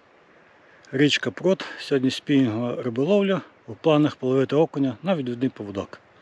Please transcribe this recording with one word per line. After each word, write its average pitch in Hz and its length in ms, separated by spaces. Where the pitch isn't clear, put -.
Річка 135 380
Прот. - 340
Сьогодні 131 320
спінінгова 120 720
риболовля. 180 580
У - 80
планах 151 420
половити 131 400
окуня 139 460
на 180 140
відвідний 123 320
поводок. 98 520